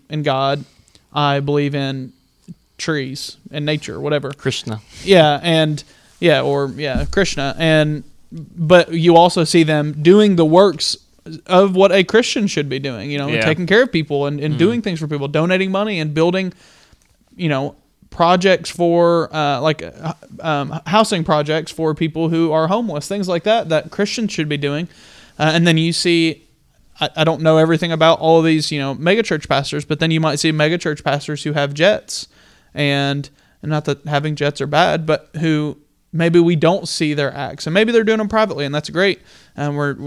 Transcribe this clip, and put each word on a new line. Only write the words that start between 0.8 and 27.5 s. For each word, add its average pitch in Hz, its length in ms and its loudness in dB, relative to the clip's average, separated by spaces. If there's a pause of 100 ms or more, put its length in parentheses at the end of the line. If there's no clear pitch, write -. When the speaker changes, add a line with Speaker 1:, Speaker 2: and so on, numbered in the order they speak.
Speaker 1:
I 143 300 0
believe 143 340 -2
in 135 380 -8 (640)
trees 135 580 -8 (160)
and 147 140 -6
nature," 151 340 -6
whatever. 139 320 -4
Speaker 2:
Krishna. 113 500 -6 (220)
Speaker 1:
Yeah, 156 400 4
and, 160 400 0 (360)
yeah, 151 220 2
or, 139 340 -2
yeah, 135 360 -4
Krishna. - 480 -2
And, 151 440 2 (280)
but 165 600 2
you 170 220 6
also 170 280 6
see 165 200 4
them 151 380 0
doing 196 360 6
the 165 80 4
works 165 520 4 (500)
of 185 280 4
what 190 160 6
a 190 120 4
Christian 214 440 0
should 143 220 -4
be 131 100 -4
doing, 135 320 -8
you 143 60 -4
know, 139 100 -4
Speaker 2:
Yeah. 117 180 -2
Speaker 1:
taking 160 220 0
care 226 160 4
of 262 80 -4
people 147 360 -2
and, 147 120 -4
and 151 160 -2
Speaker 2:
Mm. - 40 -6
Speaker 1:
doing 220 220 2
things 185 180 -6
for 156 80 -8
people, 143 200 -6
donating 180 440 0
money 196 280 -4
and 151 140 -4
building, 180 400 0 (840)
you 175 140 -4
know, 143 260 -4 (360)
projects 180 580 2
for, 170 640 2
uh, 143 240 -2
like, 156 220 -2
uh, 156 320 -10 (260)
um, 156 460 -4
housing 196 380 0
projects 156 480 -2
for 160 240 -2
people 160 340 -2
who 165 220 0
are 160 160 0
homeless, 190 400 -4
things 196 200 -4
like 175 160 -2
that, 214 260 0
that 160 220 -2
Christians 208 400 -4
should 156 160 -4
be 147 80 -4
doing. 143 320 -4 (520)
Uh, 156 140 2
and 170 140 2
then 160 100 4
you 160 140 0
see, 165 520 0 (580)
I, 151 160 -2
I 160 80 2
don't 160 160 0
know 160 160 4